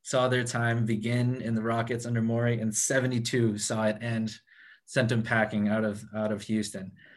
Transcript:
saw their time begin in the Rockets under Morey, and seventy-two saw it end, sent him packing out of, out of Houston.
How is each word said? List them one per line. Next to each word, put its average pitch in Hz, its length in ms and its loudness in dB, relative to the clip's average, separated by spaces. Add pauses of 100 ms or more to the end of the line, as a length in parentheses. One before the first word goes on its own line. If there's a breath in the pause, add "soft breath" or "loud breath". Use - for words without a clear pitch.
saw 127 240 2
their 127 160 2
time 117 420 0
begin 120 560 0
in 113 140 -2
the 110 60 0
Rockets 117 440 -2
under 120 160 0
Morey, 117 400 2
and 110 140 -2
seventy-two 123 800 2
saw 110 280 -2
it 107 160 0
end, 113 300 -4 (540 loud breath)
sent 123 260 2
him 113 100 2
packing 107 460 2
out 110 160 2
of, 104 180 -4 (140)
out 107 160 -2
of 101 120 -4
Houston. 104 500 -4 (240 loud breath)